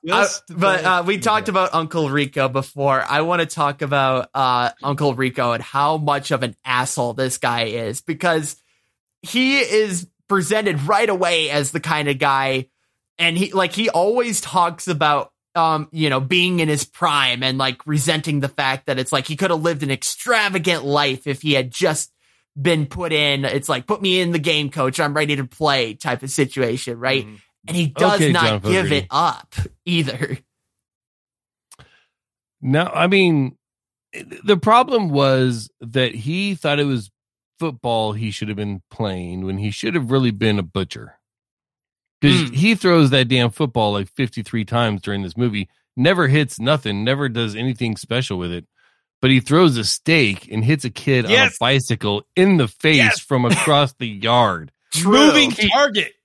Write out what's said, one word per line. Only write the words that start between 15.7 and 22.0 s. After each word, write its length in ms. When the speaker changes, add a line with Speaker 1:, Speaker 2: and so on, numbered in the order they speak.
Speaker 2:
you 160
know, 120
being 400
in 100
his 160
prime 560
and, 160
like, 280
resenting 540
the 80
fact 380
that 120
it's 140
like 140
he 100
could 140
have 100
lived 220
an 80
extravagant 960
life 400
if 160
he 100
had 180
just 400